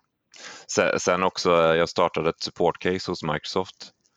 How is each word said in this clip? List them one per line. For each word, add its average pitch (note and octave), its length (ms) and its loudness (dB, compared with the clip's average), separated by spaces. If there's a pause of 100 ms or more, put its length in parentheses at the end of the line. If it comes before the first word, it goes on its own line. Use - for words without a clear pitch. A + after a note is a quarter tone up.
(680)
Se-, - 320 0
sen F2+ 240 0
också, F#2 280 0
eh, E2 240 4
jag E2 140 2
startade E2+ 400 0
ett - 120 -6
support - 380 -2
case F#2 320 -4
hos F2 120 -6
Microsoft, - 680 -6 (260)